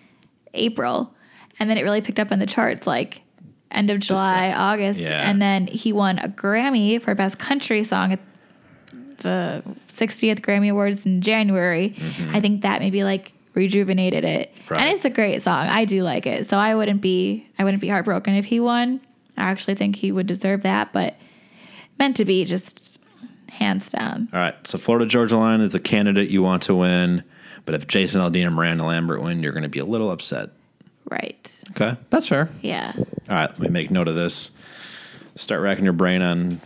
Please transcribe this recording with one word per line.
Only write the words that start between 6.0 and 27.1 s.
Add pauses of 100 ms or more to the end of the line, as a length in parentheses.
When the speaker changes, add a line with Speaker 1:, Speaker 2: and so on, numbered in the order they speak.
Speaker 1:
a
Grammy
for
Best
Country
Song
at (1000)
the (240)
sixtieth
Grammy
Awards
in
January.
Speaker 2:
Mm-hmm.
Speaker 1:
I
think
that
maybe,
like, (220)
rejuvenated
it.
Speaker 2:
Right.
Speaker 1:
And
it's
a
great
song.
I
do
like
it.
So
I
wouldn't
be, (120)
I
wouldn't
be
heartbroken
if
he
won. (360)
I
actually
think
he
would
deserve
that,
but (840)
Meant
to
Be,
just (520)
hands
down.
Speaker 2:
All
right. (120)
So
Florida
Georgia
Line
is
the
candidate
you
want
to
win. (420)